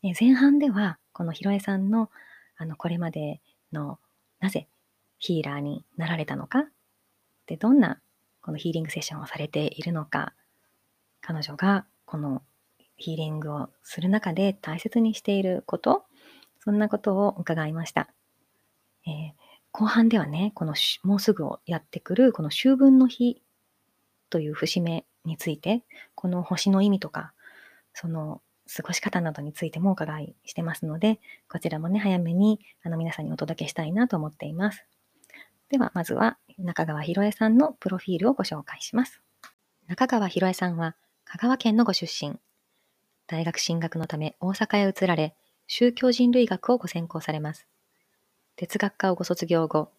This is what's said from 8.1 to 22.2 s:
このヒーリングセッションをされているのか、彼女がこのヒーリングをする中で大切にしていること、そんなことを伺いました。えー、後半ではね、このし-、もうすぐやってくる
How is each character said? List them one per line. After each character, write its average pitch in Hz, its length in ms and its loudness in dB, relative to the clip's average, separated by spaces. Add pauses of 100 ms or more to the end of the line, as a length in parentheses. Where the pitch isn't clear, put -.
こ - 100 -10
の 151 60 -6
ヒ 170 120 -4
ー 160 40 -4
リ 160 80 -4
ン - 20 -6
グ 156 80 -10
セ - 80 -8
ッ 147 40 -8
シ 156 120 -10
ョ - 20 -10
ン 147 40 -10
を 139 40 -12
さ - 140 -12
れ 147 80 -6
て 151 280 -4
い 156 60 -12
る 170 120 -4
の 156 120 -4
か、 - 280 -4 (880)
彼 156 200 -6
女 147 140 -10
が 190 320 2 (180)
こ - 140 -10
の 139 240 -6 (540)
ヒ 160 180 -8
ー - 20 -6
リ 156 120 -4
ン 156 100 -6
グ 151 160 -8
を 143 140 -6 (120)
す - 180 -12
る 180 100 0
中 196 240 2
で 196 200 2
大 - 260 -8
切 226 200 0
に 220 160 2
し - 60 -14
て - 100 -2
い 196 100 2
る 185 240 -2
こ - 140 -4
と、 - 260 2 (540)
そ 208 120 -2
ん 208 60 4
な 214 100 2
こ 208 120 -2
と 202 160 0
を 202 240 2
伺 160 260 -2
い 156 80 -6
ま 165 140 -6
し - 40 -14
た。 - 220 -2 (960)
え - 20 -10
ー、 156 240 -10 (380)
後 - 140 0
半 226 240 6
で 220 100 4
は 151 80 0
ね、 175 260 -2
こ - 120 -6
の 151 100 -4
し-、 - 280 -2
も 196 120 4
う 196 40 2
す 208 140 2
ぐ 170 160 -2 (160)
や 170 140 -4
っ - 40 -14
て - 160 -12
く - 140 -6
る 247 200 6